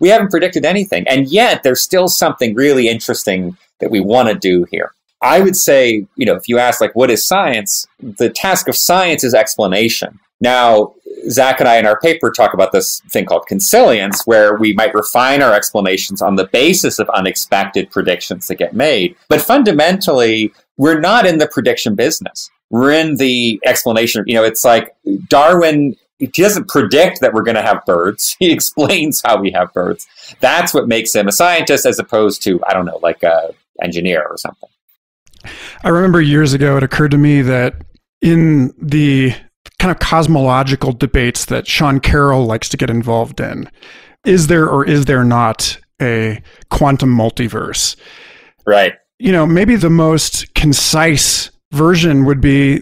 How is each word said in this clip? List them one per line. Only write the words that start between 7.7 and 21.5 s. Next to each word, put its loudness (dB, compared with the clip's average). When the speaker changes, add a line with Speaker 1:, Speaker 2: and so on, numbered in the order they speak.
Speaker 1:
The -4
task -4
of -4
science 0
is 0
explanation. 0
Now, 2
Zach 2
and 2
I 6
in 2
our 2
paper 0
talk 2
about 2
this -2
thing -2
called -2
consilience, 2
where 4
we 0
might 0
refine 0
our 4
explanations -2
on 0
the 0
basis 0
of -2
unexpected -4
predictions -4
that -6
get -6
made. 0
But 2
fundamentally, 2
we're 2
not 2
in 2
the 0
prediction -2